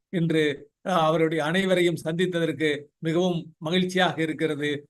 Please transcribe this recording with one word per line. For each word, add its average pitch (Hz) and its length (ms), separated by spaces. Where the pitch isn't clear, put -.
இன்று 156 600
அஹ், 180 180
அவருடைய 160 420
அனைவரையும் 175 520
சந்தித்ததற்கு 165 720
மிகவும் 165 600
மகிழ்ச்சியாக 180 640
இருக்கிறது. 147 680